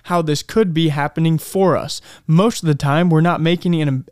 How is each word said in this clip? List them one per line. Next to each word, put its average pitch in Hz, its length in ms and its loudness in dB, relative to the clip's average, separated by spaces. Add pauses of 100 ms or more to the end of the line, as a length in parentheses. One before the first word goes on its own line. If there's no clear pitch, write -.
how 175 180 -2
this 151 220 -2
could 202 300 0
be 160 160 0
happening 151 480 0
for 185 400 0
us. - 240 -8 (240)
Most 185 380 0
of 170 40 -2
the 151 80 2
time 147 340 0
we're 156 120 4
not 170 180 0
making 170 420 0
an, 135 300 -2